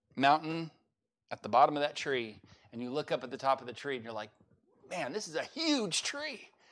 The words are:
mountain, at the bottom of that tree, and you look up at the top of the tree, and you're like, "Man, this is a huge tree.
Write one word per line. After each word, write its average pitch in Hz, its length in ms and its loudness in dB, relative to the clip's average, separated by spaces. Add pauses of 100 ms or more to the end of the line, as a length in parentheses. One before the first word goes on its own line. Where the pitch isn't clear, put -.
(140)
mountain, 156 560 2 (640)
at - 100 -8
the 107 60 -6
bottom 143 280 8
of 143 60 0
that 143 140 0
tree, 120 440 -4 (320)
and 117 80 -8
you 123 100 -6
look 143 200 -4
up 131 140 0
at 123 80 -10
the 135 40 -6
top 135 240 2
of 120 60 -14
the 120 60 -8
tree, 135 240 -6
and 110 80 -8
you're 117 80 -10
like, 110 180 -8 (580)
"Man, 151 240 -4
this 208 140 -6
is 156 80 -10
a 143 80 -2
huge 294 640 0
tree. 285 440 -8 (240)